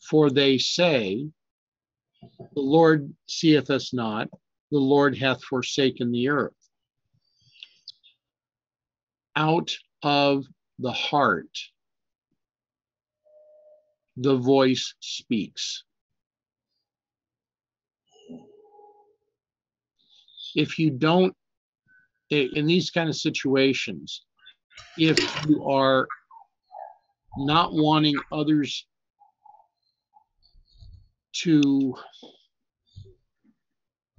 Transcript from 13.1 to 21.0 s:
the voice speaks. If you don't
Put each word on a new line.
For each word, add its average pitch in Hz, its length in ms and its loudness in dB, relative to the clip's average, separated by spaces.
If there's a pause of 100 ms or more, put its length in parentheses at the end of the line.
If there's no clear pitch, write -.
the 135 180 0
voice 131 640 2
speaks. - 840 -8 (4000)
If 147 240 -4
you 156 140 0
don't 165 440 0 (1000)